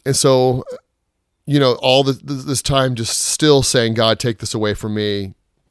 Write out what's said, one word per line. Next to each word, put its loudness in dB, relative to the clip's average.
and 0
so, 2
you 0
know, 4
all 4
the, 0
th-, -10
this -4
time 0
just -6
still 2
saying, 0
"God, 2
take -4
this -10
away -2
from -8
me. -4